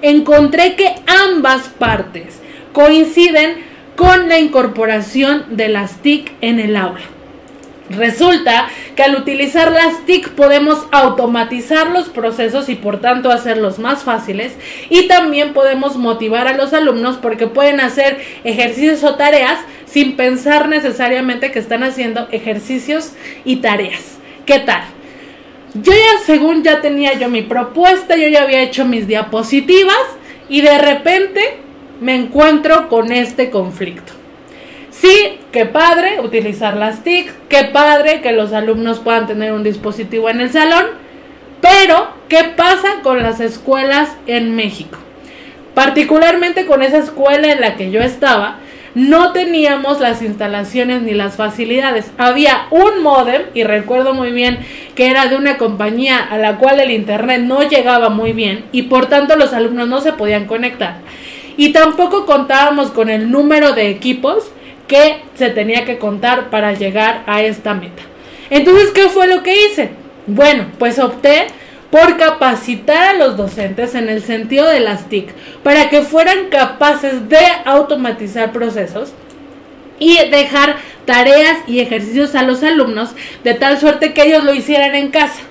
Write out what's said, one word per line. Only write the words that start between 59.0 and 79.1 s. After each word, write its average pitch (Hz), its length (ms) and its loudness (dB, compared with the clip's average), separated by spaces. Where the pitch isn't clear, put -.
tanto 285 280 2
los 302 180 2
alumnos 240 360 -4
no 269 120 -2
se 302 120 -2
podían 208 340 -2
conectar. 226 520 -6
Y 294 160 2
tampoco 359 540 2
contábamos 277 640 0
con 220 180 -2
el 220 220 -2
número 294 400 2
de 214 180 0
equipos 254 640 -4
que 302 360 4
se 254 140 0
tenía 220 380 -2
que 247 100 -6
contar 240 540 -2
para 208 240 -2
llegar 208 520 -2
a 208 160 0
esta 214 300 -4
meta. 180 300 -10
Entonces, 370 400 6
¿qué 392 180 4
fue 370 180 2
lo 370 160 2
que 403 240 2
hice? 415 260 -4
Bueno, 254 400 2
pues 240 200 -2
opté 277 480 0
por 330 280 4
capacitar 311 960 0
a 381 40 -2
los 247 200 2
docentes 202 560 -6
en 226 160 -4
el 214 120 -4
sentido 233 460 0
de 302 120 2
las 208 280 -4
tic, 202 240 -6
para 285 260 4
que 294 140 4
fueran 359 480 0
capaces 269 800 0
de 311 80 6
automatizar 240 880 -2
procesos 220 640 -6